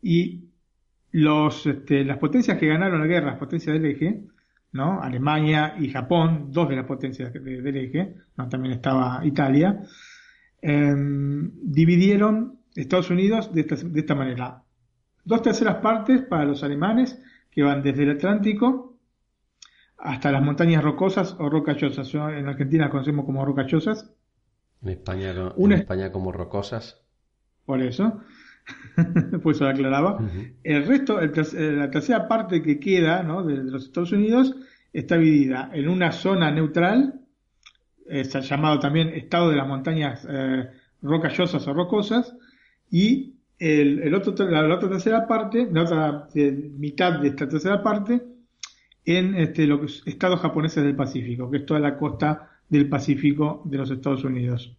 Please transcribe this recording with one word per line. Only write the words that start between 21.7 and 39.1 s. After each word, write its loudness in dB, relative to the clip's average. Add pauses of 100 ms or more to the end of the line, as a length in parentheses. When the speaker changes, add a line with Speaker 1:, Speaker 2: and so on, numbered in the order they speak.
Speaker 1:
Yo, -4
en -6
Argentina 0
las -2
conocemos -2
como -4
rocallosas. -2 (720)
Speaker 2:
En -8
España, -8
no, -6
Speaker 1:
Una 6
Speaker 2:
en 2
España -4
como -6
rocosas. -8 (640)
Speaker 1:
Por -2
eso. -2 (460)
<laughs> -2
Pues 2
eso 0
lo 2
aclaraba. 2
Speaker 2:
Ujú. -6 (240)
Speaker 1:
El 0
resto, 2
el 0
ter-, 0
eh, -2
la -2
tercera 0
parte 0
que 0
queda, 2
¿no? -4
de, -2
de -6
los -8
Estados -4
Unidos 2 (360)
está 0
dividida 4
en -2
una 2
zona 0
neutral, 2 (880)
eh, -2
se -6
ha -2
llamado 0
también 0